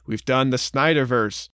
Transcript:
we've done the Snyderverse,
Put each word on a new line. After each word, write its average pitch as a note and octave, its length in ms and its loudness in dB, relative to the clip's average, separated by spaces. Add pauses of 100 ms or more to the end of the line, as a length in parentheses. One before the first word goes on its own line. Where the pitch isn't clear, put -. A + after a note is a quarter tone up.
we've A2 180 -6
done C3 240 2
the B2+ 80 0
Snyderverse, C3 1000 0